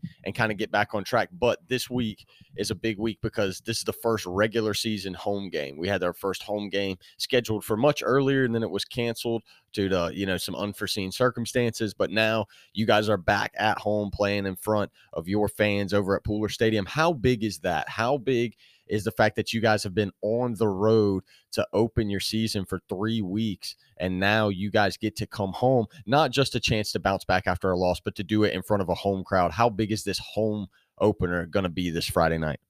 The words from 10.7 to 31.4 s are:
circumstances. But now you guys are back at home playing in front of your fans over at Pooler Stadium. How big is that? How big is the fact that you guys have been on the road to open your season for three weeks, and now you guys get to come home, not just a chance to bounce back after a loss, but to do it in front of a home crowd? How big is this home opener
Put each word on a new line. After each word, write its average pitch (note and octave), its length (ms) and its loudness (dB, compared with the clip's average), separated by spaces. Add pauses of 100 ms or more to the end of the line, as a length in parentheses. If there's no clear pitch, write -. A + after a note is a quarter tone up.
circumstances. A#2 840 0
But F#2+ 160 -2
now A2 340 2 (280)
you G#2+ 120 0
guys G#2+ 240 4
are G#2 80 4
back G#2 400 2
at G#2 220 2
home G#2 320 0
playing G2+ 340 0
in F#2+ 100 -4
front G#2+ 360 0 (220)
of E2 140 -6
your G#2 200 2
fans G2+ 480 0
over G2 200 2
at - 80 -4
Pooler G#2+ 280 -2
Stadium. A2 340 2
How D#3+ 260 0
big B2 320 0
is G#2 180 -4
that? E2+ 280 -2
How B2+ 300 0
big A#2+ 360 0 (320)
is G#2 160 -2
the G#2+ 80 -2
fact A2 240 4
that - 160 -4
you A2+ 80 -2
guys G#2+ 220 4
have F#2+ 140 -6
been G#2 160 0 (100)
on A#2 320 0
the G#2+ 140 0
road G2+ 560 4 (280)
to - 220 -2
open A2+ 340 2
your G2+ 120 -2
season A2 440 -2
for F2+ 240 -6
three A2 320 -2
weeks, G2+ 560 -4 (220)
and F#2 220 -2
now G#2 300 4
you G2 200 -2
guys G2+ 260 4
get A2 200 -4
to G#2 100 -4
come G2 280 -4
home, B2 340 2 (180)
not C#3 240 2
just - 240 0
a A#2+ 60 -2
chance G#2+ 320 0
to G2+ 80 -2
bounce G2 260 0
back F#2 220 2
after F#2 240 0
a F2+ 60 2
loss, F2+ 220 2
but - 140 -8
to G#2 100 -6
do G#2+ 200 2
it G#2 100 2
in F#2 80 -2
front G2+ 220 0
of E2+ 60 -4
a F2 40 2
home F#2+ 300 -2
crowd? F2 280 2
How A#2 180 2
big G#2 220 -2
is A2 120 -2
this G2 160 -4
home G#2 480 -4 (320)
opener F2 480 0